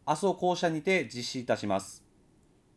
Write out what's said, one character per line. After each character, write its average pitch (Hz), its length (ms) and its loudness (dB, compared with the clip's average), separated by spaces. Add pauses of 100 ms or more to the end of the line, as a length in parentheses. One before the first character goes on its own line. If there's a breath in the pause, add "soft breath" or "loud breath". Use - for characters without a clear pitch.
阿 151 100 2
蘇 185 200 2
校 180 200 2
舎 170 140 0
に 156 120 -2
て 180 260 2
実 120 160 -8
施 - 160 -6
い 120 60 -8
た 120 120 2
し 107 80 -6
ま 98 140 2
す。 - 240 -10 (720)